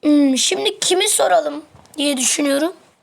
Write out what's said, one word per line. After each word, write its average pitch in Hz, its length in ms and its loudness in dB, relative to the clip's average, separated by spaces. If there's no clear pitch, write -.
Hmm, 285 340 4
şimdi 403 420 -2
kimi 381 300 0
soralım 311 560 0
diye 285 200 -2
düşünüyorum. 285 560 -2